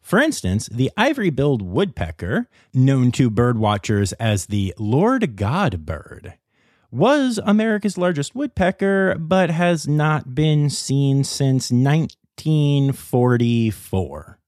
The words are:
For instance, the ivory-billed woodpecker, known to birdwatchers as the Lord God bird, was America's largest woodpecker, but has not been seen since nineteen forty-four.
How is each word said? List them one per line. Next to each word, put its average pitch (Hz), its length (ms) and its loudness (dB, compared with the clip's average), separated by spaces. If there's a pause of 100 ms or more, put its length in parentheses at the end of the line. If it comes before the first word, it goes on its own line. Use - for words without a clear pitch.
For 196 200 0
instance, 110 500 -2
the 120 260 -2
ivory-billed 151 640 0
woodpecker, 101 880 -4 (240)
known 131 380 4
to 127 180 2
birdwatchers 107 920 0
as 107 260 0
the 101 320 -2
Lord 160 560 0
God 104 500 -2
bird, 76 500 -12 (580)
was 247 520 2
America's 214 540 0
largest 175 340 -2
woodpecker, 196 840 0
but 170 320 0
has 170 380 0
not 151 440 0
been 151 380 2
seen 139 540 0
since 131 480 0
nineteen 143 1200 0
forty-four. 117 1600 0